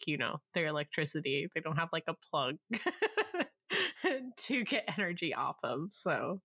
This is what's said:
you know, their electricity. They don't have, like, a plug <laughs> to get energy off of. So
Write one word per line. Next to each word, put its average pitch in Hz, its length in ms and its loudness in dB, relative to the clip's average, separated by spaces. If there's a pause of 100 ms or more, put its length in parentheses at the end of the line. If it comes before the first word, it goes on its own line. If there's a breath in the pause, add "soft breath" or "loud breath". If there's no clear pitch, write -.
you 151 100 2
know, 127 240 0 (140)
their 165 120 2
electricity. 147 880 0
They 165 60 -2
don't 160 160 -2
have, 165 160 0
like, 160 160 -2
a 165 60 -2
plug 143 420 -2 (140)
<laughs> 349 1700 0
to 247 280 2
get 208 340 0
energy 175 360 0
off 139 300 0
of. 139 280 0
So 170 520 0